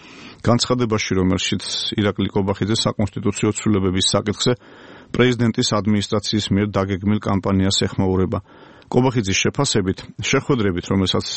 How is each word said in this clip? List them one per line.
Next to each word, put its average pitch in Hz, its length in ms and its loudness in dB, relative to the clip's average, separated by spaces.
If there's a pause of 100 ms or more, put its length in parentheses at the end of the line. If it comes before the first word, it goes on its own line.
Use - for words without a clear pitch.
(400)
განცხადებაში, 117 760 0
რომელშიც 92 480 0 (340)
ირაკლი 101 320 0
კობახიძე 101 480 0
საკონსტიტუციო 107 760 -2
ცვლილებების 95 600 0
საკითხზე 101 400 0 (540)
პრეზიდენტის 120 640 2
ადმინისტრაციის 104 760 0
მიერ 101 200 2
დაგეგმილ 98 520 0
კამპანიას 95 640 0
ეხმაურება. 95 540 0 (480)
კობახიძის 120 520 0
შეფასებით, 107 600 0 (200)
შეხვედრებით, 107 680 0
რომელსაც 98 400 0 (120)